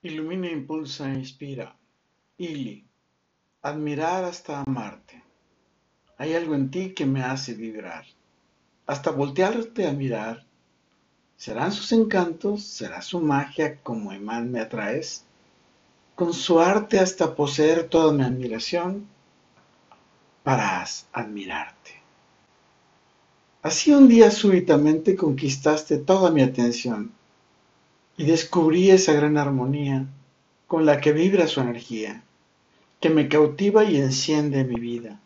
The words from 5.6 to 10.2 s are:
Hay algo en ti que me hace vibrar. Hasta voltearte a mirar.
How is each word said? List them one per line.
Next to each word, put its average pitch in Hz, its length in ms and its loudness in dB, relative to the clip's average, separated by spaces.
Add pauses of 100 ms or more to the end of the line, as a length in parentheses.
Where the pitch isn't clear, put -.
Hay 156 160 -6
algo 165 200 -2
en 135 160 -2
ti 185 240 -8
que 156 100 -6
me 135 200 -2
hace 127 300 -8
vibrar. 104 500 -14 (840)
Hasta 139 240 -6
voltearte 185 800 -4
a 139 40 -4
mirar. 113 520 -8 (920)